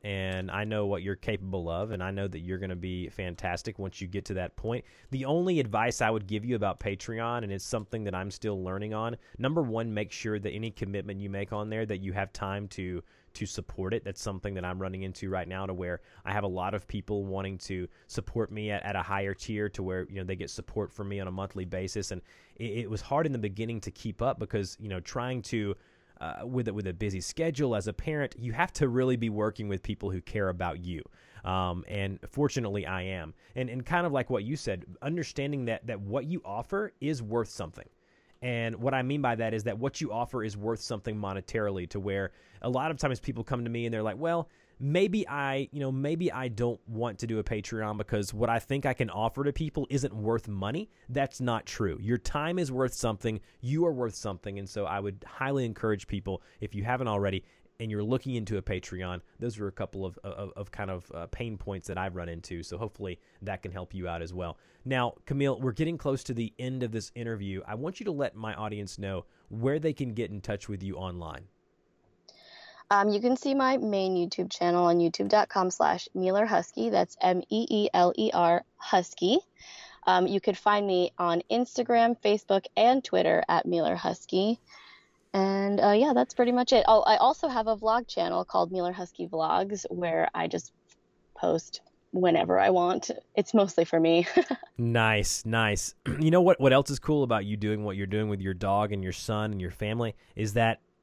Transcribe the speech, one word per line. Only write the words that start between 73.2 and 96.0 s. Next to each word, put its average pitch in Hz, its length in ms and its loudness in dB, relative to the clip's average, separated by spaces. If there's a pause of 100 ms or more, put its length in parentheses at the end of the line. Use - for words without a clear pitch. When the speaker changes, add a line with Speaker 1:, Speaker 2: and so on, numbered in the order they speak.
Speaker 2:
see 277 200 0
my 262 220 4
main 190 380 2
YouTube 180 360 0
channel 175 340 4
on 175 140 6
youtube 170 300 2
dot 208 200 6
com 185 220 2
slash 175 420 2
Mealer 185 320 4
Husky. 214 440 0
That's 190 300 2
M 180 300 4
E 220 200 2
E 208 240 4
L 180 220 6
E 220 180 2
R 175 300 4 (140)
Husky. 190 600 2 (680)
Um, 185 200 6
you 196 120 2
could 190 180 2
find 208 280 4
me 180 320 4
on 175 320 2
Instagram, 233 720 4
Facebook, 208 440 4 (120)
and 247 260 8
Twitter 170 460 4
at 170 160 4
Mealer 170 300 2
Husky. 185 640 0 (760)
And, 196 480 4
uh, 202 100 8
yeah, 254 220 8
that's 240 220 4
pretty 247 160 6
much 247 200 4
it. 240 160 10
Oh, 220 140 10
I - 160 8
also 294 320 4
have 226 180 0
a 220 80 4
vlog 220 320 2
channel 180 380 0
called 175 260 2
Mealer 180 220 0
Husky 180 340 -8
Vlogs, 185 600 0
where 165 440 2
I 170 140 0
just 170 240 -4 (640)
post - 460 0 (300)
whenever 180 460 4
I 196 120 8
want. 180 420 2 (240)
It's - 180 0
mostly 196 320 6
for 165 140 2
me. 165 320 6
<laughs> - 60 4 (400)
Speaker 1:
Nice, 113 680 2
nice. 110 500 2 (100)